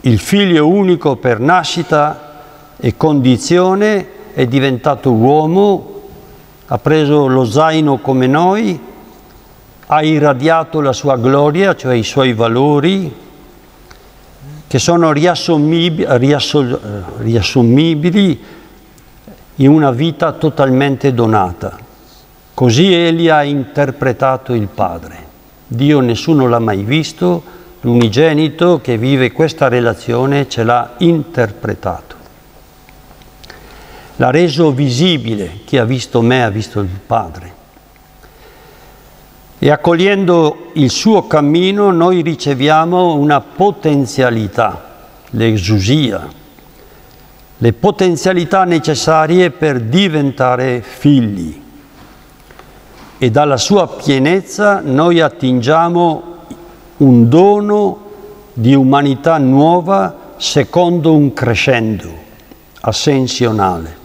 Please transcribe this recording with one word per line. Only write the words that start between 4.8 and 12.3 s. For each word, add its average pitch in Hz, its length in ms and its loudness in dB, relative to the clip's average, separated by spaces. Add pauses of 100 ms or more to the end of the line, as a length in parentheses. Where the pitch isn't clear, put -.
uomo, 156 880 0 (680)
ha - 100 -4
preso 147 500 0
lo 131 180 2
zaino 151 540 0
come 131 280 -2
noi, 180 520 0 (1080)
ha 156 160 2
irradiato 156 760 0
la 139 120 0
sua 139 220 -2
gloria, 147 600 2
cioè 127 200 -4
i 113 80 -2
suoi 135 300 0